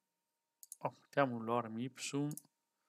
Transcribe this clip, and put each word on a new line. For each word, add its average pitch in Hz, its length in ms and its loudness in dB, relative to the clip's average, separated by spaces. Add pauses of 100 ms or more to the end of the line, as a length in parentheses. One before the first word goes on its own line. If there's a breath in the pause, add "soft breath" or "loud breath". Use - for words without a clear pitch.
(800)
oh, - 220 -4
mettiamo 135 340 2
un 113 100 -4
lorem 113 360 0
ipsum 139 500 -2 (580)